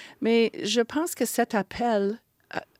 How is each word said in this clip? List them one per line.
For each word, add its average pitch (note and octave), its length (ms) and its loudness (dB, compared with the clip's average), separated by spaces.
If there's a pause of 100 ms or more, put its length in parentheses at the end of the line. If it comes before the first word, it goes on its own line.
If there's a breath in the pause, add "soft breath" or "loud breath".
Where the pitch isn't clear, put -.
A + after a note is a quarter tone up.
(220 loud breath)
Mais A#3 300 4 (120)
je A3 180 0
pense D4+ 320 -2
que - 120 0
cet - 280 -2
appel G#3+ 640 0 (300)
a, - 140 -8 (160)